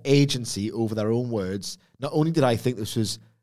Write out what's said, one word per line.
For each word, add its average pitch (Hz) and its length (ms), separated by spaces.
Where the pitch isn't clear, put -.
agency 131 680
over 113 240
their 107 160
own 120 200
words, 98 480
not 139 120
only 160 200
did 156 120
I 120 120
think 123 200
this 107 200
was 107 220